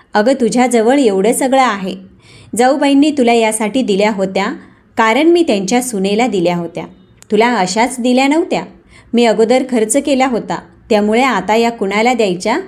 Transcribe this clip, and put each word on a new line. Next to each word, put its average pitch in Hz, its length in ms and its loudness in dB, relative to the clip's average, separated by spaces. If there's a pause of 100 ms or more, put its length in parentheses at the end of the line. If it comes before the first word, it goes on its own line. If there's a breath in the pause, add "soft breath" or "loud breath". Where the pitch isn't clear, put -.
(140 soft breath)
अगं, 214 200 2
तुझ्याजवळ 240 640 2
एवढं 208 340 2
सगळं 262 280 0
आहे. 196 340 -2 (640 loud breath)
जाऊबाईंनी 277 540 2
तुला 240 220 2
यासाठी 220 480 0
दिल्या 208 300 0
होत्या, 190 340 -4 (520 loud breath)
कारण 233 300 2
मी 349 140 4
त्यांच्या 240 400 0
सुनेला 208 460 -2
दिल्या 175 280 -2
होत्या. 170 280 -8 (480)
तुला 226 220 2
अशाच 220 460 -2
दिल्या 254 280 2
नव्हत्या. 294 360 0 (500 soft breath)
मी 233 120 2
अगोदर 226 460 2
खर्च 226 260 0
केला 277 300 0
होता, 208 320 -6 (300)
त्यामुळे 214 320 2
आता 208 340 0
या 233 160 0
कुणाला 220 420 -2
द्यायच्या 214 540 -2